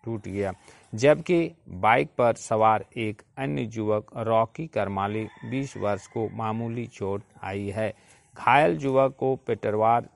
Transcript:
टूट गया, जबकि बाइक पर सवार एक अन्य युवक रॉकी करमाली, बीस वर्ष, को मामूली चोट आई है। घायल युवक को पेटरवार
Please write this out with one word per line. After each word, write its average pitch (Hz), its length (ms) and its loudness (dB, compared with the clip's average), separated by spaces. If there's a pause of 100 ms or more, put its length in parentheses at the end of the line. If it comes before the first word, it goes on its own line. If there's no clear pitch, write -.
टूट 110 240 -8
गया, 98 240 -4 (420)
जबकि 160 580 4 (180)
बाइक 110 480 4
पर 117 180 4
सवार 110 500 2 (120)
एक 107 240 -6 (160)
अन्य 139 300 -4
युवक 107 520 -2
रॉकी 113 480 0
करमाली, 101 560 -2 (220)
बीस 131 320 -6
वर्ष, 101 300 -2
को 113 260 -6
मामूली 113 540 -6
चोट 101 360 -6 (200)
आई 101 240 -6
है। 107 220 -4 (460)
घायल 151 420 4
युवक 135 380 2
को 131 220 -2
पेटरवार 110 800 0